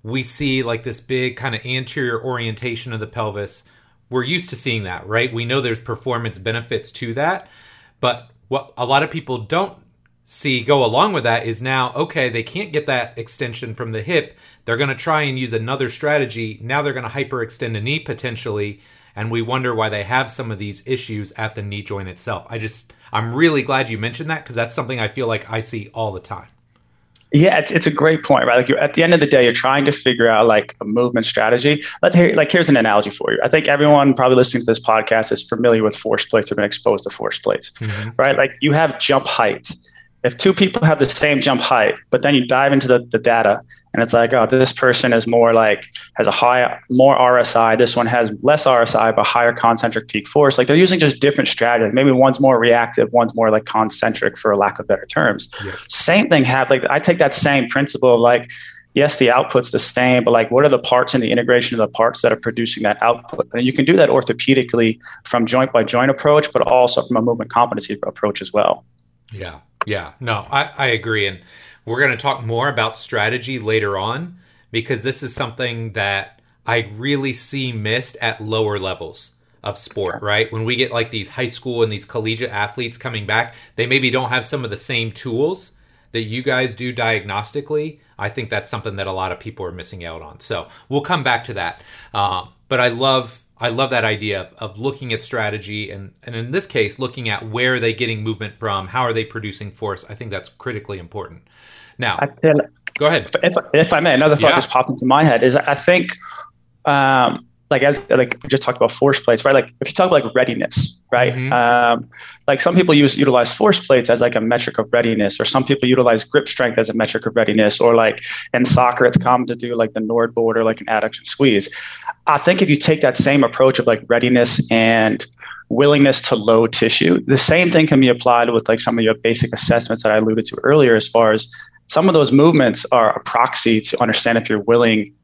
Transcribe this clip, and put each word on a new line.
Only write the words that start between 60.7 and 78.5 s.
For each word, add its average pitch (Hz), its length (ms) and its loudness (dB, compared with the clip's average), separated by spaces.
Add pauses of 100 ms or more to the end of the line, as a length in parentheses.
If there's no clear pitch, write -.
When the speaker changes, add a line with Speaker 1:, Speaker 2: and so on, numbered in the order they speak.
Speaker 2:
parts 127 340 2
and 123 100 2
the 107 80 -2
integration 120 480 2
of 107 80 2
the 107 80 -10
parts 117 280 0
that 117 100 4
are - 40 -2
producing 117 460 -4
that 104 200 0
output? - 500 -2
And 120 120 -2
you 131 60 2
can 135 140 0
do 220 100 4
that 160 140 6
orthopedically 120 920 0 (260)
from 117 200 0
joint 127 260 0
by 113 120 2
joint 123 260 0
approach, 147 420 2
but - 120 0
also 123 400 2
from 120 140 -2
a 110 40 2
movement 120 300 -4
competency 113 520 -2
approach - 380 -4
as 95 100 -12
well. - 320 0 (480)
Speaker 1:
Yeah. 90 280 -14 (260)
Yeah. 95 340 -8
No, 110 320 -6
I, 139 260 -2
I 139 100 -2
agree. 110 400 -2
And 95 120 -8 (460)
we're 120 160 -4
gonna 127 160 0
talk 131 260 -4
more 117 240 -2
about 120 300 -4
strategy 120 600 -4
later 107 400 -2
on 127 400 -6 (320)
because 117 340 -6
this 135 200 -6
is 123 100 -12
something 117 600 -8
that 98 480 -6 (240)
I 113 260 -2
really 135 400 -4
see 127 400 -6
missed 113 480 -6
at 113 220 -6
lower 107 380 -2